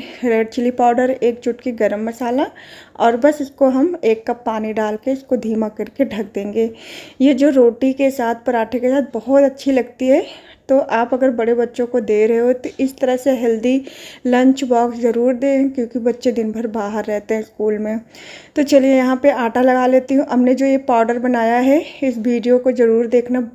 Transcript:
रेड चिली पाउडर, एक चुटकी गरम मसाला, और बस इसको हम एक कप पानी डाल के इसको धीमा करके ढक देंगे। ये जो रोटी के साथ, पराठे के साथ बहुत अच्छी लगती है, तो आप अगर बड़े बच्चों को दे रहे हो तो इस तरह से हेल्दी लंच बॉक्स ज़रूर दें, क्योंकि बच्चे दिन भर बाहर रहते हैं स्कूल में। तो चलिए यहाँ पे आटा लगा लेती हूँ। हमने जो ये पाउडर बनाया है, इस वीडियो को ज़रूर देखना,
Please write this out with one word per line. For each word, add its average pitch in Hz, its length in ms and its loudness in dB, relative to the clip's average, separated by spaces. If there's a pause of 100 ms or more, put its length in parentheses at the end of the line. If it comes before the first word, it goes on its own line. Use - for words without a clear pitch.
(240)
रेड 220 240 0
चिली 240 220 -2
पाउडर, 247 400 2
एक 240 300 -2
चुटकी 240 320 -6
गरम 208 280 -2
मसाला, 240 460 -4 (540)
और 233 160 4
बस 294 240 2
इसको 269 280 0
हम 285 360 0
एक 220 220 0
कप 240 200 -6
पानी 220 260 -4
डाल 214 240 -4
के 262 140 -6
इसको 269 260 -8
धीमा 214 320 -4
करके 214 360 -6
ढक 208 300 -6
देंगे। 208 360 -4 (500)
ये 269 140 4
जो 277 160 2
रोटी 262 420 4
के 269 180 0
साथ, 233 240 -4
पराठे 233 440 -4
के 247 100 -2
साथ 269 140 2 (120)
बहुत 269 280 2
अच्छी 269 300 0
लगती 254 360 -2
है, 294 180 4 (420)
तो 262 100 4
आप 240 360 0
अगर 262 160 2
बड़े 233 240 0
बच्चों 233 320 -2
को 247 140 -2
दे 214 260 2
रहे 233 120 0
हो 247 140 2
तो 247 180 -8 (100)
इस 262 180 -2
तरह 254 180 0
से 262 140 0
हेल्दी 247 540 0 (420)
लंच 254 380 2
बॉक्स 240 340 0
ज़रूर 240 360 0
दें, 269 360 0
क्योंकि 247 280 -6
बच्चे 240 340 -2
दिन 220 200 -4
भर 226 140 -6
बाहर 208 380 -6
रहते 208 300 -4
हैं 220 80 -4
स्कूल 214 360 -4
में। 214 220 -6 (560)
तो 302 60 2
चलिए 269 340 4
यहाँ 262 260 2
पे 285 80 4
आटा 247 320 0
लगा 254 240 2
लेती 254 280 2
हूँ। 294 160 2
हमने 247 240 2
जो 262 120 0
ये 269 120 2
पाउडर 240 400 0
बनाया 233 380 0
है, 269 260 2 (200)
इस 254 160 -2
वीडियो 240 400 0
को 254 140 0
ज़रूर 233 340 2
देखना, 247 340 0 (140)